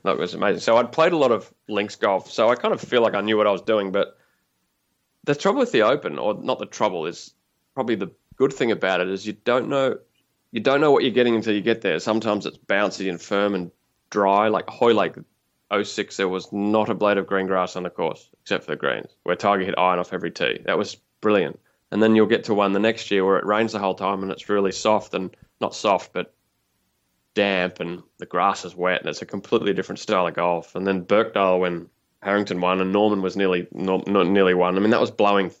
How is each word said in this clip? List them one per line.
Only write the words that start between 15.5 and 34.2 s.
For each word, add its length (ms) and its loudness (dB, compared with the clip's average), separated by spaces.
oh 140 0
six, 340 -6
there 100 0
was 240 -6
not 380 2
a 40 -2
blade 220 2
of 100 0
green 200 0
grass 300 -2
on 80 -6
the 40 -8
course 400 -6
except 220 -4
for 80 -8
the 40 -2
greens, 460 -4
where 140 -2
Tiger 280 0
hit 140 -4
iron 220 2
off 120 -8
every 180 -6
tee. 360 -4
That 100 0
was 220 -4
brilliant. 360 0
And 100 2
then 140 6
you'll 100 6
get 180 0
to 100 -2
one 180 2
the 80 0
next 300 -2
year 120 2
where 140 4
it 80 -2
rains 280 0
the 60 -6
whole 160 0
time 280 -4
and 100 -6
it's 160 -12
really 240 0
soft 400 0
and, 240 -6
not 140 -4
soft, 400 -2
but 200 -8
damp, 460 0
and 220 -8
the 80 -16
grass 380 -2
is 100 -16
wet, 260 -2
and 100 -6
it's 120 -10
a 40 -10
completely 480 -2
different 240 -6
style 280 0
of 80 -6
golf. 400 -2
And 120 -6
then 180 -2
Birkdale, 560 2
when 280 -4
Harrington 380 0
won 200 2
and 120 0
Norman 300 2
was 140 -4
nearly, 360 0
no-, 340 -2
not 200 2